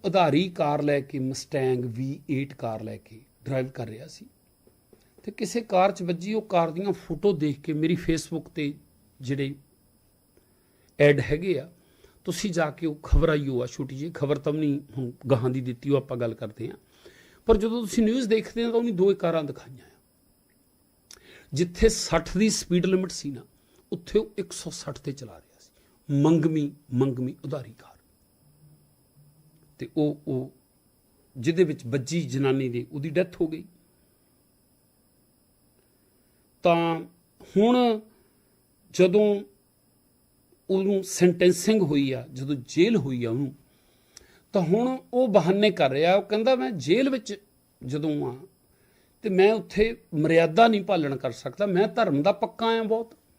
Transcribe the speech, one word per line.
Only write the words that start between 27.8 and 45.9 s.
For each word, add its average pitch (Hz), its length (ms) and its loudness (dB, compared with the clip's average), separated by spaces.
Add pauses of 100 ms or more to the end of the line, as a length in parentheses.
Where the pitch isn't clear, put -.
ਤੇ 120 180 -12
ਉਹ, 151 300 -2
ਉਹ 131 280 -6 (840)
ਜਿਹਦੇ 165 280 2
ਵਿੱਚ 147 220 -4
ਵੱਜੀ 143 360 -4
ਜਨਾਨੀ 131 460 0
ਦੇ, 120 240 -6
ਉਹਦੀ 151 180 -8
ਡੈਥ 180 300 -2
ਹੋ 170 60 0
ਗਈ। 156 180 -8 (3000)
ਤਾਂ 170 380 2 (560)
ਹੁਣ 233 440 4 (880)
ਜਦੋਂ 202 500 4 (1300)
ਉਹਨੂੰ 190 340 0
ਸੈਂਟੈਂਸਿੰਗ 180 800 4
ਹੋਈ 139 300 0
ਆ, 123 200 -8
ਜਦੋਂ 135 220 -6
ਜੇਲ੍ਹ 175 440 2
ਹੋਈ 123 260 -4
ਆ 113 60 -2
ਉਹਨੂੰ, 131 240 -4 (1000)
ਤਾਂ 196 100 2
ਹੁਣ 240 360 0 (160)
ਉਹ 247 140 2
ਬਹਾਨੇ 196 420 4
ਕਰ 151 200 2